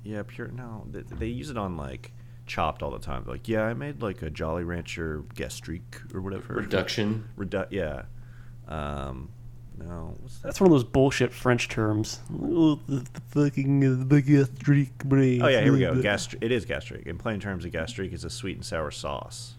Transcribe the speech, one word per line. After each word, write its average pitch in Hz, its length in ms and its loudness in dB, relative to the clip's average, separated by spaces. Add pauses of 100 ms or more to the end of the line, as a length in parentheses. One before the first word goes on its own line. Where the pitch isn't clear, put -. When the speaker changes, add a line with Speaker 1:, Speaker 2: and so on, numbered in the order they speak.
Speaker 1:
Yeah, 104 220 -6
pure-, 120 220 -10
no, 120 420 -12
they, - 120 -10
they - 260 -8
use 131 220 -6
it 120 80 -6
on, 92 200 -4
like, 67 340 -8 (360)
Chopped 78 360 -2
all 71 80 -4
the 62 80 -8
time. 64 280 -6
Like, 62 200 -8
"Yeah, 110 160 2
I 113 100 0
made, 143 280 -8
like, 101 220 -4
a 78 60 -4
Jolly 80 360 -2
Rancher 82 580 -6 (120)
gastrique - 680 -8 (120)
or 95 80 -6
whatever." 95 340 -6
Speaker 2:
Reduction. 107 800 0
Speaker 1:
Redu-, 95 320 -2
yeah. 78 320 -4 (680)
Um, 71 640 -8 (480)
no, 85 420 -10
what's - 200 -12
that? - 80 -8
Speaker 3:
That's 277 120 -6
one 196 80 8
of 175 40 12
those 135 120 8
bullshit 131 480 4
French - 380 2
terms. 107 500 0 (240)
Oh, 160 320 4 (120)
the, 139 80 0 (180)
the - 160 -10
fucking, 139 560 4
uh, 131 220 4
the 147 140 8
gastrique 139 840 4
brain. 131 380 6
Speaker 1:
Oh, 156 40 6
yeah, 127 140 8
here 139 100 8
we 135 80 6
go. - 140 4
Speaker 3:
The 127 100 4
Speaker 1:
Gastr-, 101 380 0
it 113 100 2
is 110 140 2
gastrique. - 400 -6
In 82 120 -6
plain 107 220 -4
terms, 92 240 -6
a 87 60 -8
gastrique 82 420 -4
is 82 140 -8
a 82 40 -8
sweet - 280 -6
and - 80 -10
sour 78 260 -4
sauce. - 680 -8